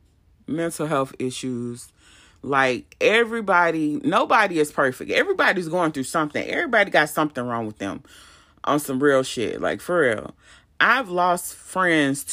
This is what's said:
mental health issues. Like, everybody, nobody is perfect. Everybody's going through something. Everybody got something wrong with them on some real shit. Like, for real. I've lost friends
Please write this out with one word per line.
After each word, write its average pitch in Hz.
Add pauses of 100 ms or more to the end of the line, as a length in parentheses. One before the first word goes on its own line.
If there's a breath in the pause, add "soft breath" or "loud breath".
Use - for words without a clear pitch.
(460)
mental 165
health 139
issues. 120 (540 soft breath)
Like, 131
everybody, 175
nobody 202
is 147
perfect. -
Everybody's 285
going 165
through 135
something. 151
Everybody 233
got 151
something 151
wrong 117
with 107
them 98 (580 loud breath)
on 143
some 135
real 139
shit. 110
Like, 87
for 175
real. 113 (440 soft breath)
I've 233
lost 175
friends 156 (100)